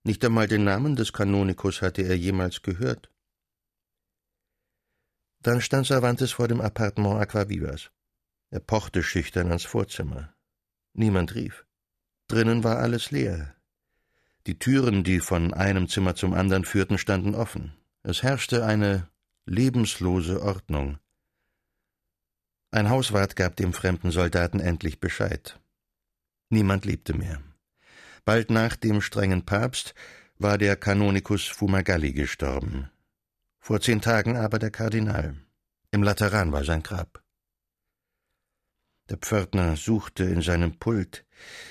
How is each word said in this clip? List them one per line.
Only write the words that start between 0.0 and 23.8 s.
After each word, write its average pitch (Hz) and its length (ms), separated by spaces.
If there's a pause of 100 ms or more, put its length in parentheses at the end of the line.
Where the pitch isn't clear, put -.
Nicht 110 200
einmal 113 220
den 104 160
Namen 113 320
des 117 180
Kanonikus 98 720
hatte 92 200
er 92 140
jemals 92 460
gehört. 107 480 (2250)
Dann 120 180
stand 135 260
Cervantes 123 460
vor 120 140
dem 117 140
Appartement 104 600
Aquavivas. 95 720 (600)
Er - 100
pochte 104 420
schüchtern 87 460
ans 85 160
Vorzimmer. 73 680 (600)
Niemand 98 400
rief. - 320 (640)
Drinnen 113 360
war 117 140
alles 120 320
leer. 90 440 (920)
Die 90 120
Türen, 123 460
die 92 160
von 85 320
einem 95 360
Zimmer 92 260
zum 90 180
andern 95 320
führten, 98 340
standen 98 360
offen. 107 420 (260)
Es 90 200
herrschte 123 420
eine 101 440 (360)
lebenslose 92 1000
Ordnung. 76 560 (1700)
Ein 107 180
Hauswart 107 480
gab 90 200
dem 92 160
fremden 90 380